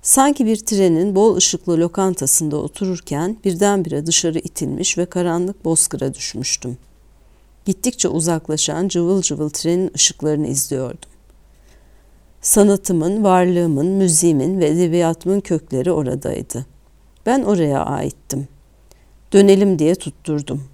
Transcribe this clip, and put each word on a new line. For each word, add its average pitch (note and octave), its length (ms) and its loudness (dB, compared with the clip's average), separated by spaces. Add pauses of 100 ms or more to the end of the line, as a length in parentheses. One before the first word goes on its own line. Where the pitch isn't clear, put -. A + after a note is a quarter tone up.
Sanki C4+ 440 2
bir A3 100 2
trenin G3 600 2
bol G#3 200 4
ışıklı F3 440 0
lokantasında E3 760 0
otururken F3+ 880 -6
birdenbire F3+ 600 0
dışarı E3 340 0
itilmiş - 580 -6
ve F3 80 -2
karanlık F3+ 600 -4
bozkıra C#3 480 -2
düşmüştüm. - 640 -10 (880)
Gittikçe G3 420 -4
uzaklaşan D#3+ 800 -2
cıvıl F3 340 0
cıvıl D3+ 280 -4
trenin F3 460 -2
ışıklarını D3 520 -2
izliyordum. C3 600 -6 (1300)
Sanatımın, G3 840 2
varlığımın, F3 640 2
müziğimin F3 720 2
ve D#3+ 80 4
edebiyatımın E3+ 720 0
kökleri D#3 520 -2
oradaydı. C#3 720 -4 (600)
Ben B3+ 180 2
oraya E3 420 0
aittim. C#3 600 -6 (840)
Dönelim G3 460 6
diye D#3 160 4
tutturdum. D3 680 -8 (100)